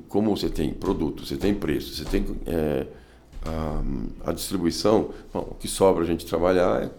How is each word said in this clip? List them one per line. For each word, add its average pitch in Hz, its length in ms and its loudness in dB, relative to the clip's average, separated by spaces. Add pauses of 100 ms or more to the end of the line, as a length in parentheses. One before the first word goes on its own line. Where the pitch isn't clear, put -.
como 104 280 2
você 82 120 0
tem 80 240 0
produto, - 540 -2
você 71 100 -4
tem 101 180 2
preço, - 400 -2
você 76 100 -8
tem, 92 200 0 (220)
eh, 76 400 0 (580)
a, 76 840 -4
a - 20 0
distribuição, 95 760 2 (220)
bom, - 200 -4
o - 40 -12
que - 120 -10
sobra 95 360 6
a - 20 0
gente 85 200 0
trabalhar 90 580 2 (140)